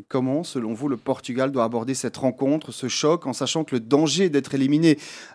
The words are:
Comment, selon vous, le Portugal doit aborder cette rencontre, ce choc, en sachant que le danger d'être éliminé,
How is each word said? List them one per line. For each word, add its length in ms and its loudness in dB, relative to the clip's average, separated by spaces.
Comment, 360 -2
selon 300 -6
vous, 140 -6
le 100 -2
Portugal 540 -2
doit 120 2
aborder 320 -2
cette 220 -6
rencontre, 540 0
ce 160 -8
choc, 380 0
en 80 -4
sachant 300 -2
que 120 -4
le 60 2
danger 480 4
d'être 240 0
éliminé, 460 4